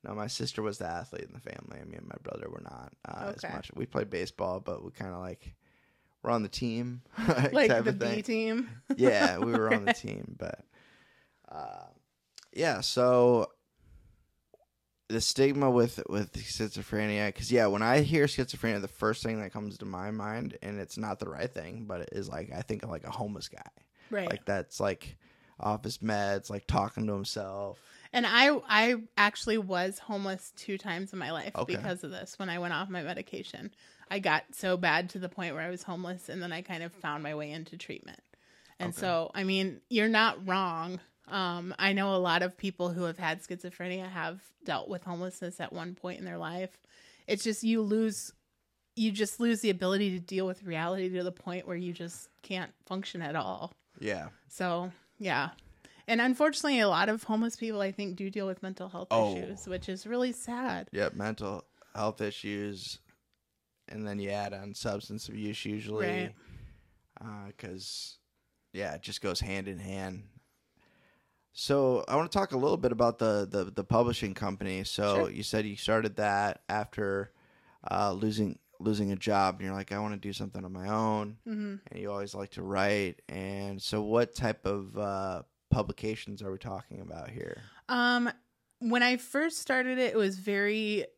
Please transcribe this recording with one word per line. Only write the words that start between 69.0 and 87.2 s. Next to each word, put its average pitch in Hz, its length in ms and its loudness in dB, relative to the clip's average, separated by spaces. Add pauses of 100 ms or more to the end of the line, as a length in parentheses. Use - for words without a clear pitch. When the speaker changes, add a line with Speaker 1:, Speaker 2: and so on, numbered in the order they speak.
Speaker 1:
just - 180 -8
goes - 200 0
hand 95 280 -2
in 92 100 -6
hand. 95 460 -6 (1300)
So 135 560 4
I 127 80 0
wanna 165 120 2
talk 196 240 0
a 135 40 -2
little 139 200 4
bit 123 160 2
about 117 260 4
the, 104 320 4
the, 101 140 2
the 95 200 -4
publishing 113 500 4
company. 98 500 -4
So 104 300 2 (100)
Speaker 2:
Sure. - 60 0
Speaker 1:
you - 120 -8
said 107 240 0
you 101 100 -6
started 110 400 2
that 101 520 2
after, 98 640 0 (580)
uh, 98 220 2
losing, 107 460 0 (200)
losing 104 340 2
a 95 40 0
job, 98 400 2
and 95 80 -8
you're 95 100 -2
like, 98 180 -6
"I 101 60 -2
wanna 107 180 -2
do 98 160 -8
something 95 320 -6
on 92 80 -8
my 92 160 -6
own." 107 580 0
Speaker 2:
Mm-hmm. 208 300 -6 (140)
Speaker 1:
And 90 100 -10
you 101 100 -6
always 101 240 -6
like 101 180 -8
to 92 100 -8
write. 98 640 2
And 98 540 -6
so 107 200 0
what 113 320 4
type 117 300 -2
of, 101 320 -2
uh, 98 460 -4 (280)
publications 107 720 -2
are 98 100 -6
we 95 60 -6
talking 98 420 -10
about 82 300 -10